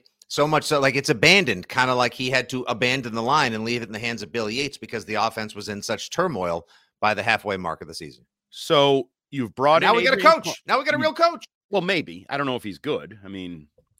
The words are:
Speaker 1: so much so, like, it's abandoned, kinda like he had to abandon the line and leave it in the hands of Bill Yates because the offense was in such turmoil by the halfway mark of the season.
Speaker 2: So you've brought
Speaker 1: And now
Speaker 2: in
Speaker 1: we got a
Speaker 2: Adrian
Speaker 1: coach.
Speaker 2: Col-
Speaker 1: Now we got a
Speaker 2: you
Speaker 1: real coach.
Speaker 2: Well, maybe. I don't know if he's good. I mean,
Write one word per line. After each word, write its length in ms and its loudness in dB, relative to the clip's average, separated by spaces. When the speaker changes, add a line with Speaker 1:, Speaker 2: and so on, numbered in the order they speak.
Speaker 1:
so 200 0
much 180 2
so, 140 0
like, 160 2
it's 140 0
abandoned, 580 4
kinda 280 2
like 180 2
he 160 -4
had 200 0
to 140 -6
abandon 520 -2
the 80 -4
line 300 2
and 100 -6
leave 180 -4
it 60 -10
in 60 -14
the 60 -10
hands 220 -6
of 100 -12
Bill 180 -4
Yates 280 -6
because 280 -10
the 100 -6
offense 400 -2
was 140 -10
in 120 -8
such 280 -6
turmoil 580 -4
by 160 2
the 80 -4
halfway 340 0
mark 240 -6
of 60 -16
the 80 -18
season. 300 -18
Speaker 2:
So 580 2
you've 240 -6
brought 220 6
Speaker 1:
And 80 2
now 80 6
Speaker 2:
in 40 4
Speaker 1:
we 60 2
got 100 4
a 40 4
Speaker 2:
Adrian 180 8
Speaker 1:
coach. 80 -4
Speaker 2:
Col- 120 -4
Speaker 1:
Now 120 2
we 60 -4
got 80 0
a 40 0
Speaker 2:
you 60 -2
Speaker 1:
real 100 0
coach. 320 0
Speaker 2:
Well, 100 0
maybe. 480 -4
I 80 -4
don't 80 -2
know 120 -2
if 60 -10
he's 140 -10
good. 480 -6
I 20 -16
mean, 400 -12